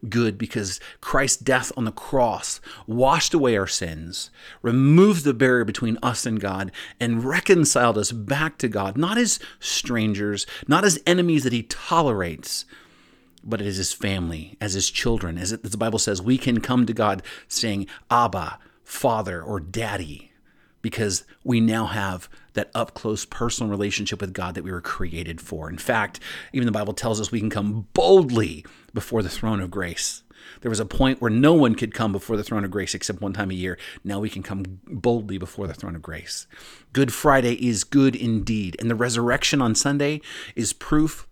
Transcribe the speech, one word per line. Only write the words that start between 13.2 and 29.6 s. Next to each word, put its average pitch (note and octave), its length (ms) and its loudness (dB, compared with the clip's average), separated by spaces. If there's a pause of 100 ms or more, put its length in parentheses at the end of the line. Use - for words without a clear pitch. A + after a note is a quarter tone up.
but G#2+ 160 -4
as G2+ 160 -4
his F#2+ 160 -2
family, E2+ 680 -4
as G#2 140 -4
his F#2+ 160 -2
children. F#2+ 480 0
As F2+ 140 -4
it, A2+ 120 -8
as - 60 -6
the G#2+ 80 -6
Bible A2 220 0
says, G2+ 200 0
we A#2+ 160 2
can A#2+ 240 0
come B2 260 2
to A#2 60 -2
God G#2 300 0 (240)
saying, G2+ 400 -4 (240)
"Abba, E3 480 2 (240)
Father," G#2 580 -2
or G2 200 -6
"Daddy," F#2 720 -8 (500)
because G#2 420 -2 (200)
we A#2+ 160 2
now A2+ 260 4
have F#2+ 420 -6 (260)
that G#2 200 -4
up-close G#2+ 500 -4
personal A#2 460 -4
relationship G2+ 500 -4
with F#2+ 140 -8
God F2+ 220 -6
that E2+ 80 -10
we F#2 80 -8
were F2 80 -6
created E2 600 -6
for. D#2+ 300 -10
In - 80 -10
fact, A2 400 -2 (340)
even B2 140 0
the A2+ 60 0
Bible G#2 200 -2
tells A2 280 -2
us G#2 100 -4
we A#2+ 80 -2
can G#2+ 100 -2
come G#2 460 -4
boldly B2 720 4 (260)
before A2 300 -2
the F#2 80 -2
throne A2 300 -2